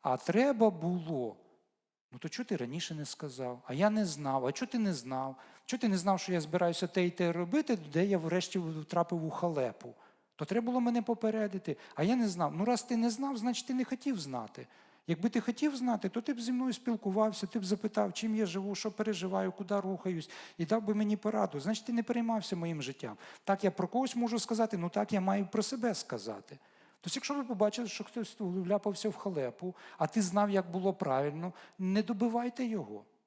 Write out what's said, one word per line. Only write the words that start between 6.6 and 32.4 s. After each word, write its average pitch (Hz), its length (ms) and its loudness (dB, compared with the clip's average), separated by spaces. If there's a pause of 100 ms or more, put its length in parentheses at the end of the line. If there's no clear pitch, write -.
те 180 200 2
і 175 40 2
те 175 220 0
робити, 190 460 2 (140)
де 170 140 4
я 196 120 4
врешті 170 400 0
втрапив 165 680 0
у 160 60 -2
халепу? 131 640 -2 (420)
То 151 80 -6
треба 226 220 0
було 247 140 2
мене 240 220 2
попередити. 220 760 0 (180)
А 147 80 0
я 226 140 4
не 233 120 4
знав». 170 280 0
Ну 185 80 2
раз 240 180 2
ти 240 140 0
не 233 140 4
знав, 269 260 -2
значить 226 300 -2
ти 262 80 -2
не 254 100 2
хотів 254 360 -2
знати. 127 460 -6 (400)
Якби 165 220 0
ти 226 120 2
хотів 277 360 0
знати, 240 320 0
то 233 120 -2
ти 262 140 -2
б 233 60 -6
зі 240 120 -2
мною 254 200 0
спілкувався, 208 720 0
ти - 120 -4
б 196 60 -2
запитав, 202 480 0
чим 220 240 0
я 220 100 2
живу, 196 280 -2
що 214 160 -4
переживаю, 190 600 0
куди 202 280 -2
рухаюсь, 185 500 -4 (280)
і 170 80 0
дав 220 160 2
би 208 120 0
мені 208 220 2
пораду. 208 440 0
Значить, 214 240 -2
ти 247 80 -4
не 233 100 2
переймався 226 540 0
моїм 170 260 -2
життям. 123 340 -8 (280)
Так 196 200 2
я 185 60 6
про 180 180 0
когось 254 280 0
можу 233 220 2
сказати, 220 380 0
ну 175 120 -2
так 208 240 0
я 196 80 4
маю 190 260 2
про 214 160 0
себе 233 320 0
сказати. 107 640 -8 (420)
Тобто, - 160 -4
якщо 285 180 -4
ви 277 100 -2
побачили, 214 440 0
що - 160 -8
хтось - 340 -6
вляпався 190 680 0
в - 80 -4
халепу, 175 600 -4 (220)
а 156 80 4
ти 220 160 0
знав, 202 280 2
як 185 200 2
було 185 240 0
правильно, 147 580 0 (260)
не 190 240 2
добивайте 240 640 0